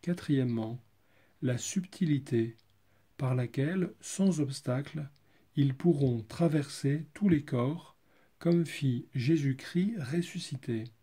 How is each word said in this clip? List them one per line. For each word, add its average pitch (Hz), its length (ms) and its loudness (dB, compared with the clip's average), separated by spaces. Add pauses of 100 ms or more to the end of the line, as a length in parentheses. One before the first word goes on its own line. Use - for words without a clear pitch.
Quatrièmement, 127 760 -2 (600)
la 123 160 0
subtilité, 139 1000 0 (600)
par 127 200 0
laquelle, 143 640 0
sans 185 400 2
obstacle, 139 680 -4 (460)
ils 139 200 4
pourront 135 480 2
traverser 147 920 0
tous 208 140 2
les 147 160 4
corps, 135 520 -2 (420)
comme 170 280 2
fit 135 480 -2
Jésus-Christ 147 840 0
ressuscité. 139 840 -4 (180)